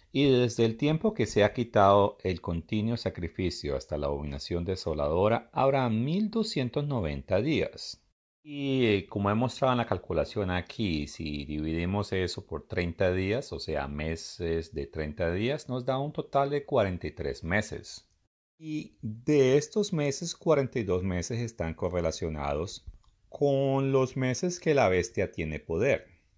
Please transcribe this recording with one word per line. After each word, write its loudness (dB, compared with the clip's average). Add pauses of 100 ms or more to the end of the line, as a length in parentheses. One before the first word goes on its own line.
(120)
"Y 4
desde 4
el 0
tiempo 2
que 0
se 4
ha 2
quitado 6
el -2
continuo -2
sacrificio -4
hasta -6
la -2
abominación -4
desoladora, 0
habrá 2
mil 0
doscientos -2
noventa -2
días". -4 (460)
Y, 0
eh, 4
como 0
he 4
mostrado 0
en 2
la 0
calculación -2
aquí, -2
si -8
dividimos -2
eso -2
por -8
treinta 0
días, -2
o -6
sea, -4
meses -4
de -6
treinta -4
días, -4
nos -4
da 0
un -4
total 0
de -2
cuarenta 0
y -4
tres -6
meses. -4 (540)
Y -8
de 4
estos 0
meses, -2
cuarenta 2
y -2
dos 0
meses -2
están -6
correlacionados -4 (440)
con 0
los 2
meses -2
que 2
la 6
bestia 0
tiene -4
poder. 0 (300)